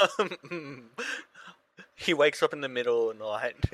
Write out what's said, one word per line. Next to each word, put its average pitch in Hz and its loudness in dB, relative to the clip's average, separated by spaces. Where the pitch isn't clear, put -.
Um, 156 -8
<laughs> - -20
he - 0
wakes 143 4
up 165 2
in 147 -8
the 135 -4
middle 120 2
of 110 -12
the 107 -12
night 113 -4